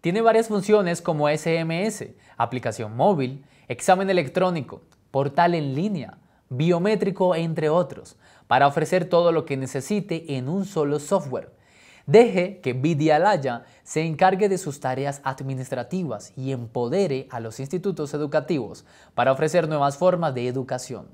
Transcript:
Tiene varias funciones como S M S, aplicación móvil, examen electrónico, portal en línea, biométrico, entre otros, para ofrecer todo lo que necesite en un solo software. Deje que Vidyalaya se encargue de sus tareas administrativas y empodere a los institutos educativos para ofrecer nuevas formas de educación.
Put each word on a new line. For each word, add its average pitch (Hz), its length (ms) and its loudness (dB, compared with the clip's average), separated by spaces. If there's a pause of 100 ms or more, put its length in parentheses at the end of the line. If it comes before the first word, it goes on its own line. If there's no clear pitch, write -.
Tiene 185 200 0
varias 220 280 4
funciones 196 520 2
como 147 280 0
S 160 280 0
M 165 300 -2
S, - 280 -8 (220)
aplicación 113 580 -4
móvil, 139 480 0 (240)
examen 190 440 2
electrónico, 175 720 -2 (260)
portal 170 460 2
en 143 180 -4
línea, 170 460 -6 (300)
biométrico, 180 840 0
entre 160 360 -2
otros, - 480 -2 (280)
para 131 220 6
ofrecer 160 380 0
todo 170 260 4
lo 160 140 0
que 139 120 -4
necesite 160 800 -4
en 127 100 -6
un 190 160 -4
solo 147 360 -2
software. 143 520 -4 (540)
Deje 190 560 4
que 123 120 -2
Vidyalaya 151 920 2 (180)
se - 220 -4
encargue 185 440 2
de 185 120 0
sus 143 200 -8
tareas 135 440 -4
administrativas 135 1120 -6
y 131 140 -6
empodere 131 800 -4
a 123 80 -8
los 113 200 -10
institutos 165 540 -6
educativos 143 720 -4 (300)
para 123 160 2
ofrecer 156 360 2
nuevas 143 300 0
formas 170 380 2
de 123 120 -2
educación. 127 680 -6